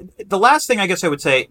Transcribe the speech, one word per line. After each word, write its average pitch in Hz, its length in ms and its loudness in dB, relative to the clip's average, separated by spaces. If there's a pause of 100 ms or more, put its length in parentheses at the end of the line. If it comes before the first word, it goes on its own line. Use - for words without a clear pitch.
(260)
the 196 120 -2
last 269 280 2
thing 226 140 -2
I 190 60 -2
guess 185 160 -4
I 180 60 0
would 143 140 -4
say, 135 280 0